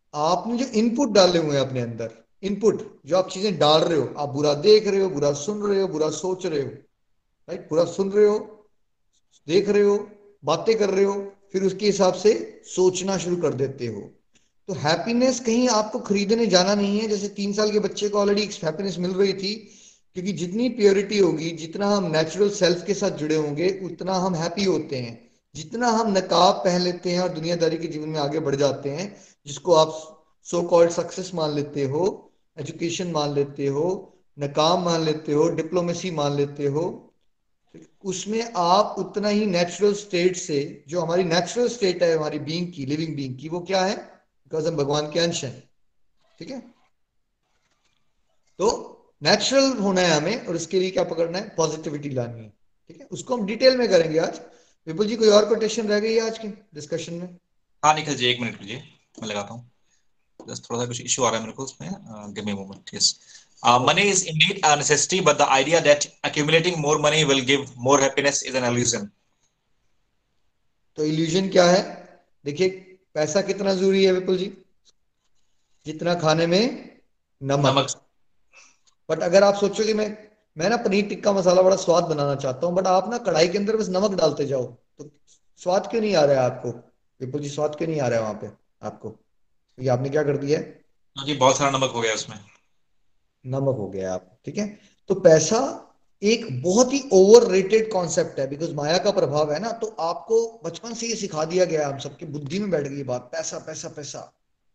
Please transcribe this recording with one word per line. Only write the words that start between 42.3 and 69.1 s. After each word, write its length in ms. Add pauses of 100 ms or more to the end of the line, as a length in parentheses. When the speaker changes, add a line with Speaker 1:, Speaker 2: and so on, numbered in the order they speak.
Speaker 1:
बीइंग 340
की, 120
लिविंग 300
बीइंग 240
की, 100
वो 100
क्या 260
है? 240 (380)
Because 200
हम 100
भगवान 340
के 80
अंश 260
हैं, 240 (720)
ठीक 100
है? 100 (2000)
तो 380 (280)
नेचुरल 480
होना 300
है 160
हमें, 280
और 100
इसके 240
लिए 120
क्या 120
पकड़ना 340
है? 120
पॉजिटिविटी 600
लानी 300
है, 140 (340)
ठीक 120
है? 120
उसको 260
हम 80
डिटेल 320
में 120
करेंगे 300
आज। 220 (460)
विपुल 200
जी, 80
कोई 140
और 160
कोटेशन 420
रह 120
गई 140
है 80
आज 160
के 100
डिस्कशन 680
में? 240 (480)
Speaker 2:
हाँ 100
निखिल 200
जी, 100
एक 160
मिनट 120
रुकिए, 300 (380)
मैं 60
लगाता 260
हूँ, 180 (760)
बस 240
थोड़ा 100
सा 60
कुछ 140
इशू 220
आ 60
रहा 100
है 60
मेरे 80
को 100
उसमें, 260
uh, 460
give 140
me 60
a 100
moment, 300
yes। 200 (520)
Uh, 200
money 180
is 200
indeed 380
a 200
necessity, 440
but 100
the 100
idea 380
that 200 (240)
accumulating 560
more 200
money 240
will 180
give 220 (180)
more 120
happiness 480
is 80
an 180
illusion। 340 (1900)